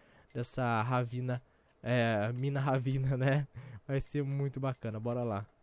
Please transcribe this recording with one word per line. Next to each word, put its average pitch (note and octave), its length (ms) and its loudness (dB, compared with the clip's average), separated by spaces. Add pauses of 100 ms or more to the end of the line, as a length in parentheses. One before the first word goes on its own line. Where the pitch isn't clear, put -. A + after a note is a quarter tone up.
(340)
dessa A#2+ 480 0
ravina. B2 600 0 (400)
É, A2+ 520 2
mina C#3 260 0
ravina, C3+ 580 2
né? C#3 300 4 (400)
Vai C3+ 120 0
ser C#3+ 240 -2
muito C#3 360 -2
bacana. B2 400 -4
Bora A#2+ 240 -2
lá. G#2 220 -2 (180)